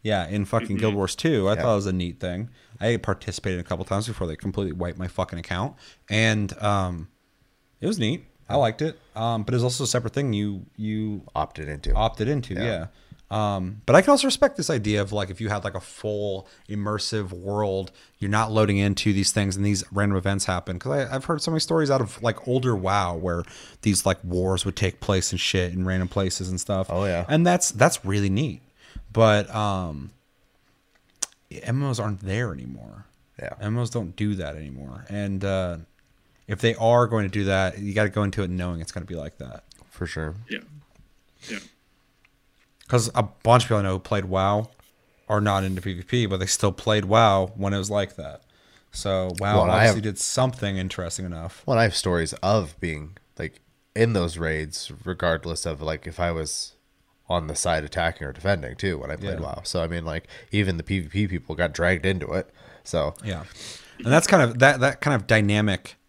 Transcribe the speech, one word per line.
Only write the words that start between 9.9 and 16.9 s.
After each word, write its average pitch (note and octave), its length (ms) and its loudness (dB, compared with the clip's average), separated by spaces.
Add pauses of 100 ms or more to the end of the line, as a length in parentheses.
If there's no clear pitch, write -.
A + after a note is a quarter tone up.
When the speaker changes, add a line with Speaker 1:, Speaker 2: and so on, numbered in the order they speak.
Speaker 1:
thing C#3 180 0
you, G2+ 320 -2 (120)
you G#2+ 460 -4 (120)
Speaker 3:
Opted D2+ 340 -4
into. D2 260 -2
Speaker 1:
opted A2 340 0
into, C3+ 260 -2
Speaker 3:
Yeah. G2 80 -4
Speaker 1:
yeah. F#2+ 240 -4 (440)
Um, G2+ 540 -2
but B2 100 4
I F3+ 60 10
can F#3+ 120 4
also C#4 140 4
respect C4+ 300 2
this F3 140 -4
idea G#2 320 2
of, F#2+ 100 -4
like, G2+ 160 -2
if F#2 100 -10
you A2 120 -4
had, G2+ 140 -4
like, G2 100 -6
a F#2 80 -6
full G#2 680 -6 (180)
immersive G#2 680 -4